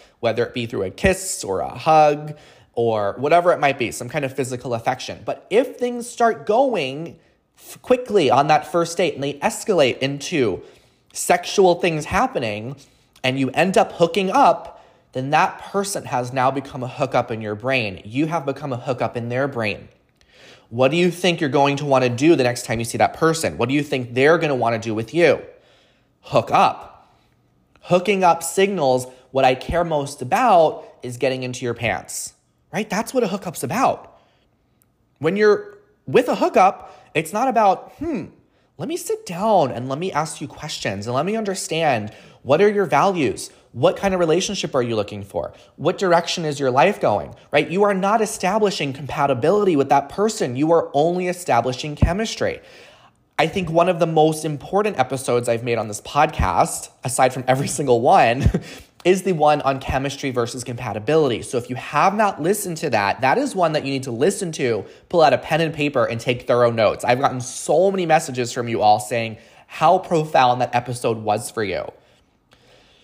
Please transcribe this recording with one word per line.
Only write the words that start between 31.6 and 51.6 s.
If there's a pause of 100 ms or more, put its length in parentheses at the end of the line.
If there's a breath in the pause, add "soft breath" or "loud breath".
your
pants," (360)
right?
That's
what
a
hookup's
about. (1040 soft breath)
When
you're (280)
with
a
hookup, (200 loud breath)
it's
not
about,
"Hmm, (500)
let
me
sit
down
and
let
me
ask
you
questions
and
let
me
understand (300 loud breath)
what
are
your
values? (220 soft breath)
What
kind
of
relationship
are
you
looking
for? (240 soft breath)
What
direction
is
your
life
going?" (160 soft breath)
Right?
You
are
not
establishing
compatibility
with
that
person.
You
are
only
establishing